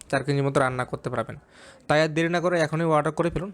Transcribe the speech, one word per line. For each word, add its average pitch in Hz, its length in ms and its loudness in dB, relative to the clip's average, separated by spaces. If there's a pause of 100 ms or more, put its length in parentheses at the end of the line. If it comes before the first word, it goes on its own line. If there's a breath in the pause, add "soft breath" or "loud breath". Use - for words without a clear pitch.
চার 135 140 -2
কেজির 139 200 0
মতো 139 160 0
রান্না 127 260 0
করতে - 240 -8
পারবেন। 120 260 -6 (520 loud breath)
তাই 151 140 4
আর 160 60 4
দেরি 165 220 0
না 175 120 0
করে 175 180 2
এখনই 156 260 0
অর্ডার 156 280 2
করে 170 160 0
ফেলুন। 175 240 -6